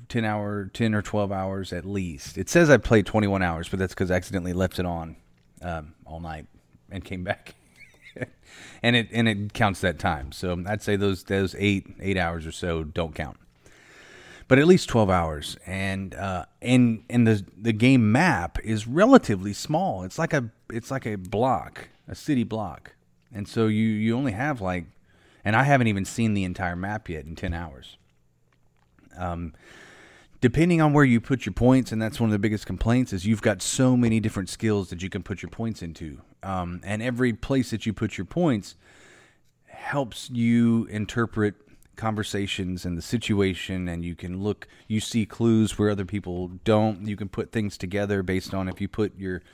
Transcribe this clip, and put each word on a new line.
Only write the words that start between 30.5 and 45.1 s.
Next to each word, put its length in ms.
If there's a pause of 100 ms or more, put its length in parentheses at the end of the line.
on 120
where 120
you 160
put 240
your 80
points, 400
and 80
that's 200
one 100
of 20
the 60
biggest 280
complaints, 460
is 140
you've 160
got 180
so 360
many 240
different 280
skills 420
that 120
you 80
can 120
put 200
your 80
points 320
into. 380 (220)
Um, 420
and 180
every 300
place 380
that 160
you 60
put 240
your 80
points 520 (880)
helps 640
you 540
interpret 720 (400)
conversations 880
and 120
the 60
situation, 840
and 160
you 100
can 260
look, 280 (180)
you 140
see 260